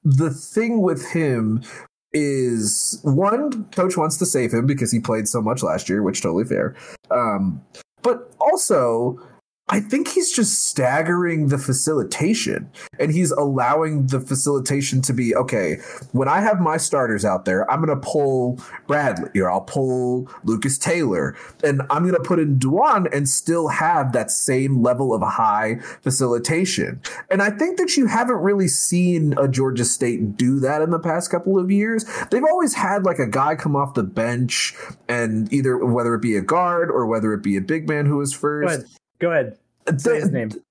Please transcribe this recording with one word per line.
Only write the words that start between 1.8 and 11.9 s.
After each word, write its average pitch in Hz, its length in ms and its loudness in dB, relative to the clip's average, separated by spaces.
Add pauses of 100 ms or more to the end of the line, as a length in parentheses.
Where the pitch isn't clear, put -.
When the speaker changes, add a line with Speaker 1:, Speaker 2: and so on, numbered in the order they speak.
Speaker 1:
is, 127 920 0
one, 208 680 2
coach 185 260 0
wants 156 220 0
to 180 80 0
save 120 260 0
him 117 140 2
because 139 260 0
he 117 80 2
played 110 280 -2
so 117 120 -2
much 113 220 0
last 107 260 -2
year, 101 140 0
which 95 180 -2
totally 90 240 0
fair. - 320 -2 (340)
Um, 98 520 0 (400)
but 240 360 -2
also, 127 800 2 (520)
I 202 100 2
think 262 280 -2
he's - 240 0
just - 340 0
staggering 160 840 0
the 139 100 2
facilitation, 143 1120 -2 (280)